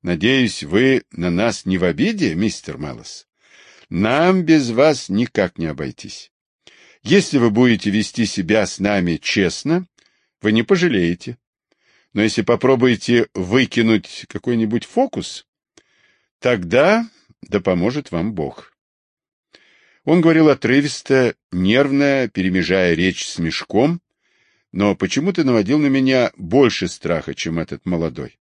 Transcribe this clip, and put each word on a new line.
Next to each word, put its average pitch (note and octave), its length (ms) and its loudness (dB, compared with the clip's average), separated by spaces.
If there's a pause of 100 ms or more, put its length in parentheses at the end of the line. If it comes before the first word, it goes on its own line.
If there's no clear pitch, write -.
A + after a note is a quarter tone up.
Надеюсь, G#2 600 0
вы A#2 480 2
на F2 200 -4
нас G2 340 -2
не F#2 120 0
в F2 60 0
обиде, A#2 520 -2
мистер E2+ 420 -6
Меллос? C2 500 -14 (640)
Нам D3+ 540 2
без D3+ 260 4
вас C3+ 400 2
никак G2+ 480 -2
не E2 80 -6
обойтись. - 680 -12 (720)
Если D3+ 340 2
вы A#2 120 4
будете A2+ 400 2
вести G#2+ 360 -2
себя G2+ 400 0
с - 140 -12
нами F#2+ 380 0
честно, C#3+ 680 -2 (540)
вы G#2+ 100 0
не A2+ 120 2
пожалеете. A#2+ 760 0 (760)
Но G#2 80 0
если A2 200 0
попробуете A#2+ 920 2
выкинуть A2 960 0
какой-нибудь A2+ 560 -4
фокус, - 600 -6 (920)
тогда B2+ 680 2 (320)
да - 180 -2
поможет G2 520 -2
вам F2+ 220 -4
Бог». D2+ 400 -10 (1300)
Он E3+ 180 2
говорил D#3+ 260 6
отрывисто, C3 880 2 (160)
нервно C3+ 800 2
перемежая F#2 640 0
речь F2+ 340 -2
смешком, A#2 720 -2 (720)
но G2 240 0
почему-то D#3+ 480 -2
наводил B2 360 2
на D3 80 0
меня C3 500 2
больше G#2+ 500 2
страха, D#2+ 460 -6
чем E2 260 -6
этот - 260 -10
молодой. D#2+ 640 -6